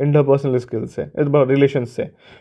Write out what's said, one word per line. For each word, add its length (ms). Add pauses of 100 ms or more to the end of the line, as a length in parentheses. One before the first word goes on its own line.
इंटरपर्सनल 560
स्किल 300
से, 160 (160)
रिलेशन 680
से। 200 (360)